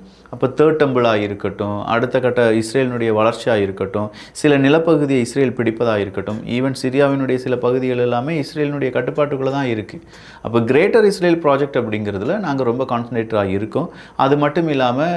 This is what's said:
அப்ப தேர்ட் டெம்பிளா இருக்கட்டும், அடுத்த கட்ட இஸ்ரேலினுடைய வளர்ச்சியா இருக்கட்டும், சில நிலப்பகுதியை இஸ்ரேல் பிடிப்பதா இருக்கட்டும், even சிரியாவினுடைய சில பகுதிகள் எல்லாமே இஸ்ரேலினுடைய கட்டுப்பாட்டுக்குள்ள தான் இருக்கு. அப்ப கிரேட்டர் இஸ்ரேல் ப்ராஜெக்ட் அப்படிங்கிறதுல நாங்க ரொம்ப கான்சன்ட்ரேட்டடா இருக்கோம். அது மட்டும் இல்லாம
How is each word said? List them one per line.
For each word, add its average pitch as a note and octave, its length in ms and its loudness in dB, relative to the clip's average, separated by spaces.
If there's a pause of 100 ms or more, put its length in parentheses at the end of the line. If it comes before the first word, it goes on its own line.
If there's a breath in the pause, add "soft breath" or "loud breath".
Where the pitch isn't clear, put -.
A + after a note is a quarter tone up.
(300 loud breath)
அப்ப - 160 0
தேர்ட் D3+ 300 2
டெம்பிளா B2+ 380 2
இருக்கட்டும், G2+ 680 -4
அடுத்த B2 360 0
கட்ட A#2+ 300 2
இஸ்ரேலினுடைய A#2 600 0
வளர்ச்சியா A2+ 420 2
இருக்கட்டும், G2+ 560 -2 (220 loud breath)
சில C#3+ 260 2
நிலப்பகுதியை D3 640 4
இஸ்ரேல் B2+ 300 0
பிடிப்பதா A2+ 460 0
இருக்கட்டும், G2+ 500 -4
even B2+ 360 -2
சிரியாவினுடைய C3+ 520 0
சில B2 220 -2
பகுதிகள் B2+ 420 0
எல்லாமே B2 420 -2
இஸ்ரேலினுடைய C#3+ 500 -4
கட்டுப்பாட்டுக்குள்ள C3+ 600 -2
தான் C#3 160 -2
இருக்கு. G#2+ 340 -6 (420 loud breath)
அப்ப A2+ 180 2
கிரேட்டர் E3 440 4
இஸ்ரேல் F3 380 2
ப்ராஜெக்ட் C#3 340 2
அப்படிங்கிறதுல G#2+ 640 -2
நாங்க C#3 260 -2
ரொம்ப B2 200 0
கான்சன்ட்ரேட்டடா A#2 600 -2
இருக்கோம். G#2+ 460 -2 (260 loud breath)
அது C3+ 200 4
மட்டும் D3 320 0
இல்லாம C3 380 0 (100)